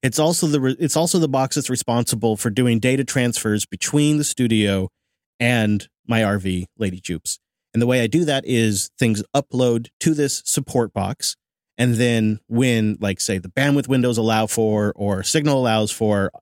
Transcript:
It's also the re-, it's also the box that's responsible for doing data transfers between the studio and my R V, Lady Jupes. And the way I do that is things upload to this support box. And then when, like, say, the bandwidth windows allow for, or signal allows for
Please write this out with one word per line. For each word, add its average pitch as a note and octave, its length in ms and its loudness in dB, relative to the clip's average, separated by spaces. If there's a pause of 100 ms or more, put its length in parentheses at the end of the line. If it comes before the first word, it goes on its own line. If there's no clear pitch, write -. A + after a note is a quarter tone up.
It's C3 180 -2
also E3 280 2
the D3 140 2
re-, C3 180 0
it's D#3 160 -2
also E3+ 240 2
the D#3+ 80 2
box C3+ 280 0
that's D3 140 -4
responsible A#2 680 0
for A#2+ 120 -2
doing A#2 300 2
data C3 240 0
transfers A#2 640 -2
between D3 520 0
the D3 60 0
studio G#2 680 0 (500)
and A2 480 0 (200)
my A2+ 160 2
R G2+ 160 2
V, F#2 280 -4 (100)
Lady F#2+ 220 -4
Jupes. - 400 -8 (340)
And A2+ 80 2
the A#2+ 60 2
way B2+ 140 2
I A#2 60 0
do E3 180 2
that C#3 200 -2
is A2 540 0
things A2 240 2 (120)
upload B2 520 0 (140)
to D#3+ 120 2
this D3 320 -2
support B2 480 -2
box. G2 420 -4 (400)
And A#2+ 200 2
then A2+ 520 2
when, A#2 540 0
like, G2+ 180 -2
say, F#2+ 200 -2
the F2+ 100 -12
bandwidth C#3 380 0
windows B2 320 0
allow A2 260 2
for, G#2+ 500 0
or G2+ 280 -4
signal D3 360 0
allows A2 300 0
for G#2 400 0 (120)